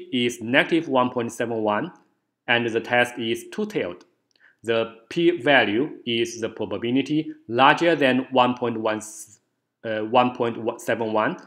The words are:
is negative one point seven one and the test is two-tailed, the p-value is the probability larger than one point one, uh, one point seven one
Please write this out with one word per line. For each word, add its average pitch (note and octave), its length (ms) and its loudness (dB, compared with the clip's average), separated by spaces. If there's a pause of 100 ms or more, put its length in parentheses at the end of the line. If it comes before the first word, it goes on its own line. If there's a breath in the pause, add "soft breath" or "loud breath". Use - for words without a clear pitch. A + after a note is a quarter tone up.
(120)
is A#2+ 300 -2
negative D#3 460 0
one B2+ 220 2
point A#2+ 220 -4
seven A2+ 320 -4
one G#2+ 280 0 (560)
and A#2+ 200 2
the A2 120 -2
test A#2+ 380 0
is A#2 340 -6
two-tailed, C#3 540 -6 (580 soft breath)
the A2+ 340 -2 (120)
p-value C#3+ 960 2
is A#2 360 -4
the A2 80 -4
probability C3 840 -2 (160 loud breath)
larger D3 480 4
than C3 360 2
one B2 240 4
point A#2 240 -4
one, G#2+ 220 -2 (840)
uh, A2 160 -4
one B2 360 2
point A#2 440 -4
seven A2 320 -2
one A2+ 360 0